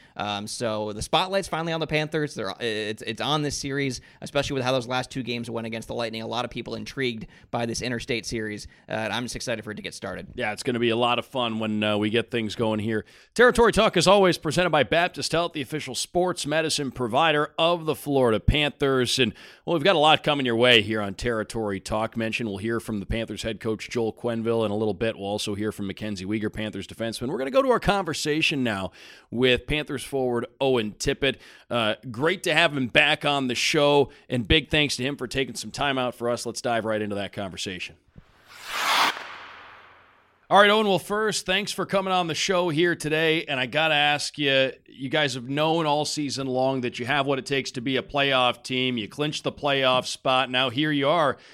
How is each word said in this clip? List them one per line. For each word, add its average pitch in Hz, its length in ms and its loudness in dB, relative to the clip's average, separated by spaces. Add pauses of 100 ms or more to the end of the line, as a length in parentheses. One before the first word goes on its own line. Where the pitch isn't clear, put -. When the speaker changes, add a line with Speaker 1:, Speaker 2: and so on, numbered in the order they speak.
(180)
Speaker 1:
Um, 104 280 -6
so 107 460 -4
the 104 80 -10
spotlight's 190 480 0
finally 165 240 -4
on 160 80 -2
the 151 60 0
Panthers. 151 480 -2
They're, 101 260 -6
it's, 107 420 -4
it's 107 200 -6
on 147 180 2
this 143 160 -2
series, 135 460 -4 (180)
especially 143 320 -2
with 131 120 -2
how 131 80 2
those 123 140 0
last 127 240 -4
two 135 120 -6
games 117 260 -6
went 113 180 -6
against 113 220 -8
the 120 60 -8
Lightning. 113 260 -4
A 113 60 -8
lot 117 180 -2
of 151 60 -8
people 113 240 -8
intrigued 117 520 -4 (240)
by 120 140 -2
this 117 160 -4
interstate 120 460 -4
series, 107 400 -6 (200)
uh, - 60 -10
and 110 220 -4
I'm 120 80 -4
just 120 140 -8
excited 113 280 -6
for 107 60 -10
it 104 60 -8
to 107 60 -12
get 90 120 -10
started. 92 400 -10
Speaker 2:
Yeah, 113 180 -4
it's 104 100 -10
gonna 120 160 0
be 117 120 4
a 110 60 2
lot 120 220 2
of 110 60 -6
fun 117 340 -4
when, 107 240 -2
uh, 107 140 2
we 104 140 2
get 113 200 0
things 110 240 -2
going 110 260 0
here. 107 260 -2 (260)
Territory 233 400 6
Talk 208 240 2
is 160 100 4
always 190 300 6
presented 165 340 0
by 151 120 4
Baptist 160 500 0
Health, 165 220 0
the 147 80 -6
official 131 320 -8
sports 175 520 -2
medicine 147 440 0
provider 147 680 2
of 165 280 2
the 147 80 0 (160)
Florida 123 300 4
Panthers. 135 800 2
And, 110 120 2 (320)
well, 170 100 0
we've 151 100 0
got 190 100 6
a 151 60 4
lot 151 240 6
coming 143 200 2
your 117 120 2
way 120 260 8
here 107 180 -2
on 101 140 -4
Territory 107 640 -4
Talk. 110 380 -4
Mention 113 320 -2
we'll 98 80 -4
hear 113 240 -4
from 110 180 -6
the 95 80 -8
Panthers 113 360 -4
head 113 180 -6
coach 110 280 -4
Joel 113 240 -2
Quenneville 113 520 -2
in 104 80 0
a 104 40 -2
little 107 180 0
bit. 113 220 -2
We'll 98 120 -6
also 104 260 -4
hear 104 160 -2
from 98 160 -6
Mackenzie 95 380 -8
Weegar, 104 280 -2
Panthers 101 360 -8
defenseman. 113 400 -6
We're 190 100 -4
gonna 269 140 -4
go 269 100 4
to 262 80 2
our 226 80 2
conversation 160 840 0
now 98 260 -2 (400)
with 123 380 2
Panthers 147 340 -4
forward 123 440 -2 (140)
Owen 123 380 2
Tippett. 135 380 0 (340)
Uh, 110 240 0 (160)
great 156 320 -2
to 160 120 0
have 156 220 2
him 131 120 0
back 151 360 4
on 143 220 2
the 120 80 -2
show, 143 560 4 (180)
and 123 200 -2
big 156 220 2
thanks 147 260 0
to 127 80 -4
him 139 120 -4
for 131 120 -8
taking 135 260 -4
some 107 160 -10
time 139 280 -2
out 123 180 -4
for 120 120 -2
us. 117 160 -2
Let's 113 160 -8
dive 117 240 0
right 110 160 0
into 104 140 -4
that 98 180 -6
conversation. 92 640 -8 (2500)
All 185 100 8
right, 208 80 8
Owen, 214 200 4
well, 185 100 4
first, 208 480 -2
thanks 190 240 0
for 185 160 -4
coming 190 260 0
on 180 140 2
the 156 80 -2
show 180 360 2
here 165 260 2
today. 160 480 2
And 139 160 -2
I 127 60 0
gotta 151 280 2
ask 147 420 2
you, 135 360 4 (120)
you 131 240 -10
guys 147 260 0
have 127 140 -8
known 160 380 2
all 147 180 2
season 135 440 -4
long 131 320 0
that 120 180 -4
you 120 80 -6
have 139 180 0
what 135 140 0
it - 80 -8
takes 135 260 -2
to 127 80 -8
be 131 160 -2
a 117 60 0
playoff 131 640 2
team. 127 340 -2
You 101 80 -4
clinched 151 380 -6
the 135 80 -2
playoff 135 540 2
spot. 131 440 0
Now 127 180 0
here 147 220 0
you 143 180 2
are. 151 280 2 (180)